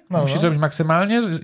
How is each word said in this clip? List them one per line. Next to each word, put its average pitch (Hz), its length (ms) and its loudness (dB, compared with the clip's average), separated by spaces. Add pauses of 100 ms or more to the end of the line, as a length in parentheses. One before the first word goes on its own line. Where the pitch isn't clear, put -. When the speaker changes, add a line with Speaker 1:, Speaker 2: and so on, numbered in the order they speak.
Speaker 1:
No, 170 120 0
Speaker 2:
Musisz 139 140 0
Speaker 1:
no. 147 60 0
Speaker 2:
zrobić 160 180 2
maksymalnie, 165 640 0 (220)